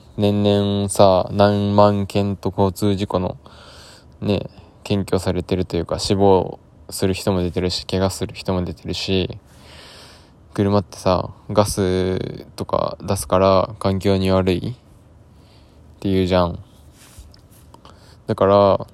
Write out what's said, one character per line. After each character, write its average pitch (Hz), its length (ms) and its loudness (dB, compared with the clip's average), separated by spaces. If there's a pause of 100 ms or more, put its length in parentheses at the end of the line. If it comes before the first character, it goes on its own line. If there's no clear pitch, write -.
(160)
年 104 260 2
々 101 460 2
さ、 95 440 4
何 101 440 2
万 104 300 4
件 101 300 -2
と - 200 -6
交 98 160 2
通 101 220 0
事 98 120 -2
故 - 120 -2
の、 90 180 -4 (840)
ね、 104 280 -2 (360)
検 98 220 -2
挙 95 120 0
さ 90 140 -2
れ 87 100 -2
て - 120 -4
る 90 100 -2
と - 120 -6
い 85 40 0
う 82 60 -4
か、 78 120 -4
死 - 160 -2
亡 95 440 2 (320)
す - 160 -2
る 95 60 0
人 101 200 -2
も 92 80 0
出 87 100 -2
て 87 100 -4
る 90 100 -2
し、 - 160 -8
怪 95 140 -2
我 95 100 0
す - 160 -6
る - 80 -16
人 - 180 -6
も 90 100 -2
出 90 100 -6
て - 140 -16
る 90 80 -6
し、 95 440 -4 (1160)
車 101 240 2
っ 98 60 0
て - 140 -18
さ、 - 320 -2 (200)
ガ 104 160 2
ス 92 800 -4 (100)
と - 80 -8
か - 360 -4
出 98 160 -4
す - 100 -8
か 92 120 0
ら 95 420 2
環 98 180 -2
境 98 180 0
に 95 140 0
悪 95 220 2
い 101 160 -4
っ 120 60 -8 (1300)
て 101 80 -4
い 95 140 2
う 92 40 2
じ 92 100 2
ゃ 90 80 4
ん。 85 180 -6 (1600)
だ 110 80 -4
か 98 120 2
ら、 101 480 4